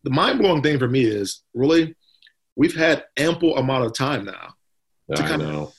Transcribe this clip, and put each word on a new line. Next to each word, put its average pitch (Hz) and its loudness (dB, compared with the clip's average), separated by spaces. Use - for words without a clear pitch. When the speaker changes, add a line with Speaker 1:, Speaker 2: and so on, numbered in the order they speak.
Speaker 1:
the - -4
mind-blowing 190 2
thing 147 2
for 127 0
me 131 2
is, 104 -2
really, 160 2
we've 160 2
had 160 2
ample 170 0
amount 131 0
of 110 -4
time 131 -2
now 92 -16
Speaker 2:
Yeah, 73 -4
Speaker 1:
to 76 -2
Speaker 2:
I 76 -4
Speaker 1:
kinda 156 -2
Speaker 2:
know. - -8